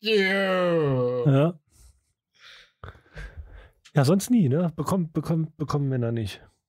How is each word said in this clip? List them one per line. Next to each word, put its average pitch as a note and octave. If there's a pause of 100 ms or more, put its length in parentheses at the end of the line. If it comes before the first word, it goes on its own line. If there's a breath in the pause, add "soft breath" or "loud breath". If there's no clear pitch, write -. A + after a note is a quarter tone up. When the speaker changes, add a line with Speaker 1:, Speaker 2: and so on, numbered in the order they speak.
Speaker 1:
you.“ F3+
Speaker 2:
Ja. C#3+ (2250 loud breath)
Ja, C#3+
sonst F#3
nie, A3
ne? D#3
Bekommen, E3
bekommen, D#3+
bekommen C#3+
Männer A#2+
nicht, A2+ (280)